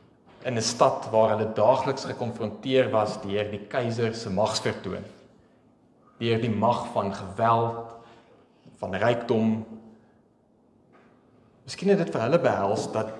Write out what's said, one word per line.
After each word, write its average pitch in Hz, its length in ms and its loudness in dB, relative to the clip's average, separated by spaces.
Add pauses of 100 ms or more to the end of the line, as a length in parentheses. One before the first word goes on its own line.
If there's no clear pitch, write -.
(440)
in 123 120 -2
'n 110 60 0
stad - 480 2
waar 110 180 6
hulle 107 240 0
daagliks 127 520 2
gekonfronteer 120 880 0
was 107 320 0
deur 101 280 -2
die 101 180 -10
keiser 117 460 -2
se - 160 -8
magsvertoon, 95 760 -2 (1120)
deur 113 220 0
die 117 120 0
mag 110 400 2
van 101 220 -2
geweld, 117 760 0 (840)
van 95 180 -8
rykdom. 110 720 2 (2000)
Miskien - 240 -4
het 196 100 6
dit 165 140 -2
vir 131 80 -2
hulle 135 200 2
behels 104 520 0
dat 110 280 -2